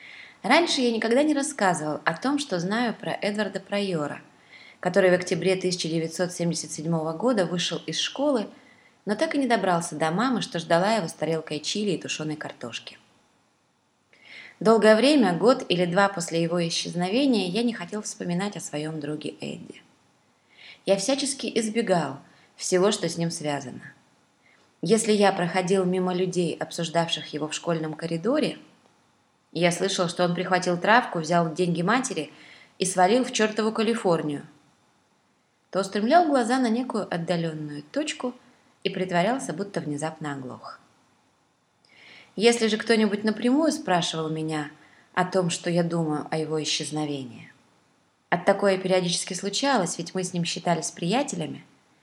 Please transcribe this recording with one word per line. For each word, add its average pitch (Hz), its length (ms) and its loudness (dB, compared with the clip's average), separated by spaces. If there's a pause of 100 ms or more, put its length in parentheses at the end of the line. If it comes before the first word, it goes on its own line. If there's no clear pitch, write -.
(420)
Раньше 294 400 4
я 240 100 4
никогда 226 300 2
не 302 140 4
рассказывал 165 680 0
о 165 140 0
том, 277 220 0
что 190 180 -4
знаю 208 380 -2
про - 160 -8
Эдварда 202 480 -4
Прайора, 175 600 -4 (600)
который 185 320 4
в - 20 6
октябре 180 420 2
тысяча 185 320 -2
девятьсот 165 460 -2
семьдесят 165 380 -2
седьмого 160 420 -2
года 202 320 2
вышел 170 400 -4
из 156 140 -6
школы, 262 480 0 (580)
но 202 80 0
так 320 220 -2
и - 20 0
не 269 80 0
добрался 185 500 2
до 160 140 0
мамы, 214 320 0
что - 160 -6
ждала 170 380 2
его 185 120 -2
с - 60 -8
тарелкой 156 460 -4
чили 208 320 -4
и 151 100 -2
тушеной 151 360 -6
картошки. - 600 -12 (1600)
Долгое 214 360 8
время, 233 380 6
год 214 360 4
или 180 160 2
два 196 240 4
после 170 320 -4
его 170 260 0
исчезновения, 180 840 0
я 202 120 -2
не 240 120 0
хотел 208 280 -8
вспоминать 185 560 -4
о 160 40 -10
своем 156 380 -6
друге 151 400 -8
Эдди. - 440 -12 (1040)
Я 196 100 4
всячески 269 560 -2
избегал 185 640 0 (380)
всего, 185 360 2
что 214 160 -2
с 160 80 -4
ним 170 140 0
связано. 143 640 -8 (920)
Если 214 280 2
я 202 180 6
проходил 185 540 0
мимо 180 280 0
людей, 175 460 0
обсуждавших 160 680 -4
его 151 200 -6
в 151 60 -8
школьном 160 400 -4
коридоре, 170 640 -2 (960)
я 175 180 4
слышал, 180 380 0
что 180 160 0
он 170 100 2
прихватил 180 420 0
травку, 170 420 2
взял 165 340 2
деньги 175 280 0
матери 196 520 -2 (460)
и 185 60 0
свалил 190 380 4
в 247 80 -6
чертову 214 400 0
Калифорнию, 170 720 0 (1200)
то 180 100 -2
устремлял 220 480 4
глаза 254 320 2
на 247 80 2
некую 226 360 -2
отдаленную 160 800 -4 (120)
точку 277 400 -6 (500)
и 196 60 0
притворялся, 185 640 0
будто 190 260 -6
внезапно 147 540 -6
оглох. 127 480 -14 (1500)
Если 226 320 4
же 214 80 2
кто-нибудь 214 480 2
напрямую 247 480 2
спрашивал 165 580 0
меня 156 400 -4 (440)
о 180 100 2
том, 175 260 0
что - 200 -4
я 170 140 2
думаю 165 460 -2
о 160 80 -2
его 156 240 -2
исчезновении, 143 920 -6 (760)
а 175 100 0
такое 190 400 2
периодически 180 560 0
случалось, 202 640 -2
ведь 175 160 -8
мы 185 120 -4
с - 80 -8
ним 175 100 0
считались 170 480 -2
приятелями, 175 720 -4 (400)